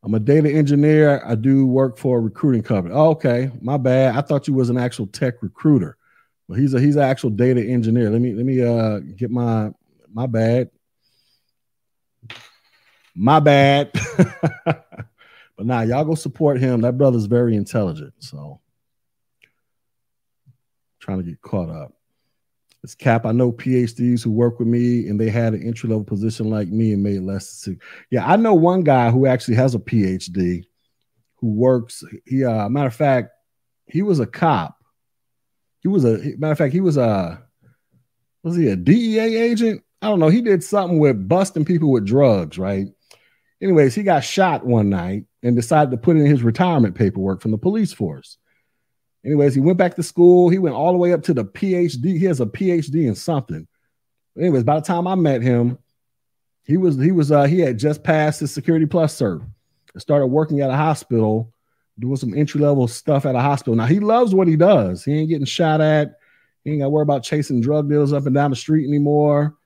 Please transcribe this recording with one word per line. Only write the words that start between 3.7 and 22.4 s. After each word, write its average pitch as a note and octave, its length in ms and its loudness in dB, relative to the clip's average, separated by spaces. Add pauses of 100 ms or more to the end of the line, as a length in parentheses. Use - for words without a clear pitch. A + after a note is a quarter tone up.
bad. B2+ 380 2
I C#3 60 -2
thought C#3+ 260 -4
you D3 60 -2
was B2+ 160 0
an A#2+ 80 -2
actual B2 300 -6
tech B2 340 -6
recruiter. G#2+ 560 0 (500)
Well, G2 120 -8
he's C#3 140 0
a, B2 80 0
he's C#3+ 140 2
an C#3+ 80 2
actual C3 260 -2
data B2 320 0
engineer. A#2 480 0
Let A2+ 120 0
me, B2 120 -2
let A#2 120 -6
me, B2+ 160 -2
uh, A2+ 380 0
get G2 320 -10
my, A#2 400 -4 (420)
my A#2+ 140 -6
bad. A#2 420 -2 (2500)
My C3 240 4
bad. C#3+ 520 4 (260)
<laughs> - 460 -2 (960)
But G2+ 80 -10
nah, A#2+ 160 -2
y'all B2 240 -2
go D#3+ 80 -4
support C#3+ 460 -2
him. B2+ 220 0
That B2 180 -2
brother's B2 260 2
very A#2+ 300 0
intelligent. F#2 640 -4
So D2 420 -18 (2500)
trying F#2+ 180 -8
to F#2 60 -6
get E2+ 180 -12
caught F2+ 280 -6
up. D#2 240 -14 (880)